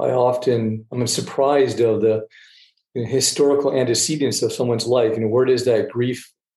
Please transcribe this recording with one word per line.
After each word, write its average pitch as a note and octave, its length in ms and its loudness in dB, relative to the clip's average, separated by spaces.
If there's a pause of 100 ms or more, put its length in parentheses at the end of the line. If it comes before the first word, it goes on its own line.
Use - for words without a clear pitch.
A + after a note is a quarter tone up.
I B2 80 0
often, B2 800 0
I'm B2 160 -2
surprised C3+ 760 0
of A2 200 2
the A2 260 0 (680)
historical C#3 760 0
antecedents C3+ 720 -2
of A2+ 100 0
someone's A#2 360 -2
life. A#2+ 260 2
You A2+ 60 -4
know, A2+ 80 -2
where B2+ 160 2
does B2+ 220 2
that A2+ 240 2
grief, B2 380 -4 (280)